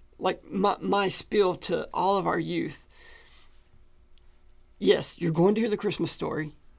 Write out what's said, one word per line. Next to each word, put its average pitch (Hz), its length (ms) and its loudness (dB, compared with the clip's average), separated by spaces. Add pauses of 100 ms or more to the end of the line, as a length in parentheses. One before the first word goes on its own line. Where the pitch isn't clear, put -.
(180)
like - 300 -4
my, 196 320 0
my 196 280 0
spiel 185 480 2
to 156 380 -4
all 190 240 2
of 170 80 -2
our 170 120 0
youth, 160 480 -6 (1900)
yes, - 420 2
you're 170 120 0
going 175 220 4
to 220 60 0
hear 226 100 0
the 208 60 0
Christmas 175 340 -4
story. 151 420 -6 (260)